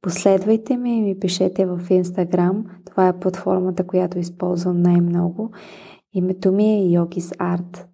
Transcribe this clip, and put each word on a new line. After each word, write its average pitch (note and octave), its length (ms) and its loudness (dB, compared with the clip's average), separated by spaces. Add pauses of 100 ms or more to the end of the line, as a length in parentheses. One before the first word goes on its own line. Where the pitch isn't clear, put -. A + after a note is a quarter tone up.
последвайте G3+ 760 2
ме A#3+ 200 -2
и A3 40 0
ми G3 180 -2
пишете F#3+ 460 0
в F3+ 140 -4
Instagram. F3+ 840 0 (200)
Това F#3 220 2
е F3+ 120 0
платформата, F#3 680 -2
която F3+ 320 -2
използвам F3 640 -2
най-много. F3 720 2 (600)
Името F#3 380 0
ми G#3+ 220 4
е F#3 240 4
Yogis E3+ 400 -4
Art. F3 560 -4